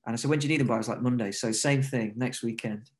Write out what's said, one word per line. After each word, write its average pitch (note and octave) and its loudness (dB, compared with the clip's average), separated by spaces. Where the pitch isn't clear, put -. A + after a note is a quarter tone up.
And A2+ -4
I - -2
said, C3 -2
"When D3+ 4
do C#3+ -2
you D#3 2
need D3+ 2
them C3 4
by?" A#2+ 2
I A2 2
was A2 -4
like, A2+ -2
"Monday." A#2+ 2
So A2 -2
same C#3 2
thing, A2+ -2
next B2 -2
weekend. A2 -6